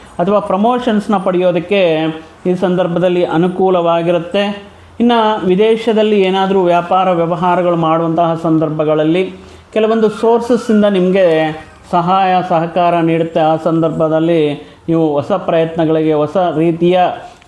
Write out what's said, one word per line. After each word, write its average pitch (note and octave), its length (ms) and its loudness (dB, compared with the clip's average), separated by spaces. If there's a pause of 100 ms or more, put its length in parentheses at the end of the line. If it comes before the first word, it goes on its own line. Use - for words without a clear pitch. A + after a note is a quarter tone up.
(180)
ಅಥವಾ G3 220 0
ಪ್ರಮೋಷನ್ಸ್ನ G#3+ 760 -2
ಪಡೆಯೋದಕ್ಕೆ F3+ 920 0 (400)
ಈ F3+ 80 0
ಸಂದರ್ಭದಲ್ಲಿ F3+ 680 0
ಅನುಕೂಲವಾಗಿರುತ್ತೆ. F3 1500 0 (300)
ಇನ್ನು A3 460 2
ವಿದೇಶದಲ್ಲಿ G#3+ 720 2
ಏನಾದರೂ F#3+ 420 0
ವ್ಯಾಪಾರ F3 480 2
ವ್ಯವಹಾರಗಳು F3 680 0
ಮಾಡುವಂತಹ E3 680 0
ಸಂದರ್ಭಗಳಲ್ಲಿ D#3 840 0 (480)
ಕೆಲವೊಂದು A3 360 2
ಸೋರ್ಸಸ್ಸಿಂದ A3+ 760 0
ನಿಮಗೆ F3+ 720 2 (340)
ಸಹಾಯ F#3 460 0 (120)
ಸಹಕಾರ E3+ 500 0
ನೀಡುತ್ತೆ. E3 420 0
ಆ D#3+ 160 2
ಸಂದರ್ಭದಲ್ಲಿ D#3+ 1160 -2 (140)
ನೀವು E3 240 0
ಹೊಸ C#3+ 200 -2
ಪ್ರಯತ್ನಗಳಿಗೆ, E3 800 0
ಹೊಸ D3 240 -2
ರೀತಿಯ, E3+ 640 0 (500)